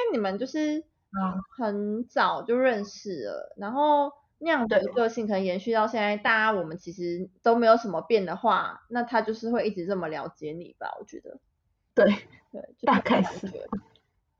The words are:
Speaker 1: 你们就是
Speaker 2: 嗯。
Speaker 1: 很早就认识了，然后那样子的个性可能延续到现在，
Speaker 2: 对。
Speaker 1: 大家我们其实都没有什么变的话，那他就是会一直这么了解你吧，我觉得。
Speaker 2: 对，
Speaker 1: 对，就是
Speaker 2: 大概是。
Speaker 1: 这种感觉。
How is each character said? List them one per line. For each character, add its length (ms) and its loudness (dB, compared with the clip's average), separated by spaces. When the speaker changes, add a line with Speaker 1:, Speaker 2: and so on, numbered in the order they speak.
Speaker 1:
你 80 0
们 200 -2
就 80 -4
是 320 -2
Speaker 2:
嗯。 720 -6
Speaker 1:
很 580 -4
早 340 0
就 140 0
认 280 2
识 420 -10
了， 300 -10
然 160 -8
后 400 2
那 120 -4
样 160 2
子 80 0
的 180 2
个 180 2
性 160 -4
可 80 0
能 100 0
延 160 -2
续 120 -2
到 140 4
现 160 -2
在， 140 2
Speaker 2:
对。 60 -8
Speaker 1:
大 160 2
家 140 2
我 120 0
们 140 -10
其 140 -14
实 360 -6
都 120 6
没 120 4
有 100 10
什 120 -2
么 120 -2
变 240 2
的 100 -6
话， 540 0
那 140 -2
他 180 0
就 140 -2
是 160 -6
会 180 0
一 20 -2
直 160 -6
这 100 -2
么 120 -4
了 200 -8
解 240 -10
你 260 -14
吧， 200 -10
我 60 -14
觉 160 -18
得。 180 -20
Speaker 2:
对， 120 8
Speaker 1:
对， 120 -14
就 20 -20
是 60 -2
Speaker 2:
大 140 6
概 220 4
是。 240 -4
Speaker 1:
这 20 -6
种 200 -12
感 20 -10
觉。 180 -12